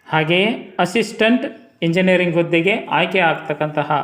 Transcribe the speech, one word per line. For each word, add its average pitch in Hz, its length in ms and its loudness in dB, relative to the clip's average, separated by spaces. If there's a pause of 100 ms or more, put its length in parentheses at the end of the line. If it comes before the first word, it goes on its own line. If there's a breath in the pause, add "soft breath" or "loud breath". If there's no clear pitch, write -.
(140)
ಹಾಗೆಯೇ 175 360 2 (360)
ಅಸಿಸ್ಟೆಂಟ್ 220 600 0 (420)
ಇಂಜಿನಿಯರಿಂಗ್ 180 520 2
ಹುದ್ದೆಗೆ 170 360 2 (240)
ಆಯ್ಕೆ 185 220 0 (100)
ಆಗ್ತಕ್ಕಂತಹ 151 600 -4 (120)